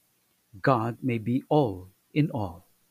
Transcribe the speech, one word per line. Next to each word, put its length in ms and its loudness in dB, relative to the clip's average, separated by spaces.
God 400 2
may 160 0
be 320 -2
all 400 0
in 160 2
all. 380 -6